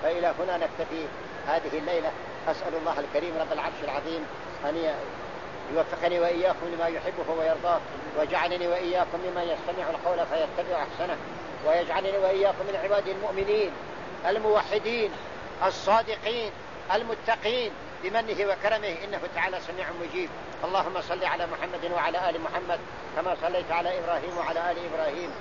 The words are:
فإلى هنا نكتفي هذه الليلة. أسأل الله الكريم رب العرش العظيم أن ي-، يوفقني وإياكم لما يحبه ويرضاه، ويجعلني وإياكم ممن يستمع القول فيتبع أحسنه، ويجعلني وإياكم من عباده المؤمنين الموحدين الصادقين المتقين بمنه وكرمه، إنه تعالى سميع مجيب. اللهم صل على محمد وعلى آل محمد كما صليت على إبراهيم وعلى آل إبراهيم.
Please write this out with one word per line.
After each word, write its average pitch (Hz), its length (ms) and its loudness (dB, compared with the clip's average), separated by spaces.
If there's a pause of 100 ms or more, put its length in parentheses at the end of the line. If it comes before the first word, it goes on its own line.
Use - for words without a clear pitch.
فإلى 170 360 4
هنا 180 180 0
نكتفي 160 480 -2 (420)
هذه 160 300 0
الليلة. 160 340 0 (360)
أسأل 165 280 -2
الله 156 240 0
الكريم 156 400 -2
رب 156 140 0
العرش 151 300 -4
العظيم 147 440 -4 (380)
أن 156 120 0
ي-، 160 180 0 (800)
يوفقني 170 440 2
وإياكم 170 560 2
لما 165 120 2
يحبه 165 520 -2
ويرضاه، 160 400 4 (380)
ويجعلني 170 500 2
وإياكم 175 500 2
ممن 180 240 -2
يستمع 170 480 -2
القول 170 360 2
فيتبع 165 520 0
أحسنه، 156 400 -2 (480)
ويجعلني 175 520 4
وإياكم 190 500 4
من 196 160 -2
عباده 196 280 2
المؤمنين 196 600 2 (540)
الموحدين 214 840 4 (540)
الصادقين 220 840 2 (420)
المتقين 226 800 2 (320)
بمنه 202 480 2
وكرمه، 208 520 2
إنه 202 160 -4 (160)
تعالى 185 220 0 (100)
سميع 180 180 -4 (160)
مجيب. 170 280 -4 (340)
اللهم 180 380 2
صل 180 240 -2
على 170 220 0
محمد 170 460 -4
وعلى 170 360 2
آل 165 120 -2
محمد 175 380 -2 (360)
كما 170 260 0
صليت 170 300 0
على 175 280 0
إبراهيم 170 380 -2
وعلى 165 340 0
آل 165 60 0 (160)
إبراهيم. 160 480 -2